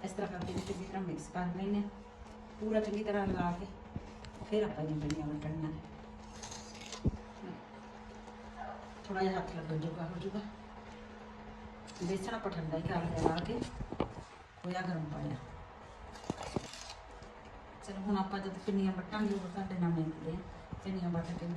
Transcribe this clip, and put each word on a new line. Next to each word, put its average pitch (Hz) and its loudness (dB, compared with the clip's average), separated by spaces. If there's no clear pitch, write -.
ਇਸ 196 -2
ਤਰ੍ਹਾਂ 190 0
ਕਰਕੇ 180 -2
ਇਹਨੂੰ 180 0
ਚੰਗੀ 185 -2
ਤਰ੍ਹਾਂ 196 0
ਮਿਕਸ 160 -2
ਕਰ 180 4
ਲੈਂਦੇ 196 4
ਹਾਂ। 202 4
ਪੂਰਾ 214 6
ਚੰਗੀ 208 2
ਤਰ੍ਹਾਂ 202 6
ਲਾ 180 4
ਕੇ 202 -4
ਫਿਰ 214 6
ਆਪਾਂ 151 0
ਇਹਨੂੰ 151 2
ਪਿੰਨੀਆਂ 151 0
ਵੱਟਣੀਆਂ 156 0
ਨੇ। 165 -4
ਥੋੜ੍ਹਾ 190 2
ਜਿਹਾ 185 6
ਹੱਥ 175 -2
ਲੱਗਣ 156 0
ਜੋਗਾ 165 0
ਹੋ 175 -2
ਜੂਗਾ। 196 0
ਬੇਸਣ 196 2
ਆਪਾਂ 208 0
ਠੰਡਾ 160 0
ਹੀ 165 2
ਕਰ 170 4
ਲਿਆ 160 6
ਲਾ 165 8
ਕੇ, 240 2
ਹੋਇਆ 180 2
ਗਰਮ 170 2
ਪਾਇਆ। 143 -2
ਚਲੋ 196 -4
ਹੁਣ 208 6
ਆਪਾਂ 190 4
ਜਦ 190 -2
ਪਿੰਨੀਆਂ 196 6
ਵੱਟਾਂਗੇ 214 2
ਉਦੋਂ 185 0
ਤੁਹਾਡੇ 190 0
ਨਾਲ 170 8
ਮਿਲਦੇ 160 2
ਹਾਂ 185 0
ਪਿੰਨੀਆਂ 185 2
ਵੱਟ 170 2
ਕੇ। 170 -2